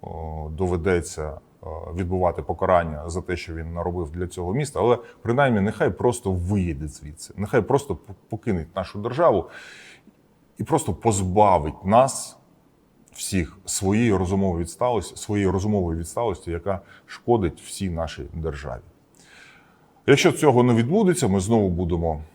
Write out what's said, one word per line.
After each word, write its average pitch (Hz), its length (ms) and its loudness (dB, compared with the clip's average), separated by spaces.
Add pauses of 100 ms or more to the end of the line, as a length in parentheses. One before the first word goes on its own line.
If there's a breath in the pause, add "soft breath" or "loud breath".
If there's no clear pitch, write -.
е, 87 40 -14 (440)
доведеться 85 880 -2 (560)
відбувати 90 480 0
покарання 85 680 0
за 87 120 -6
те, 90 140 -4
що 85 180 -10
він 82 200 -10
наробив 85 360 -4
для 87 160 -6
цього 90 280 -6
міста, 139 260 -4
але 113 180 4 (240 loud breath)
принаймні 120 380 2
нехай 110 300 0
просто 110 420 0
виїде 87 560 -2
звідси, - 480 -16
нехай 104 260 0
просто 131 340 0
п-, - 180 -18 (140)
покине 98 460 -4
нашу 95 240 -6
державу 120 460 2 (1120 loud breath)
і 107 60 -4
просто 143 300 0
позбавить 92 920 2
нас 120 540 2 (760)
всіх - 520 -4
своєї 107 500 2
розумової 92 500 0
відсталості, 117 520 -4
своєї 101 340 0
розумової 92 500 0
відсталості, 92 500 -4
яка 90 300 -4 (260 loud breath)
шкодить 107 540 0
всій - 300 -6
нашій 80 420 -6
державі. 71 480 -8 (1300 soft breath)
Якщо 143 260 6
цього 123 300 4
не 123 120 4
відбудеться, 151 540 2
ми 98 120 2
знову 104 280 2
будемо 85 520 -2 (140)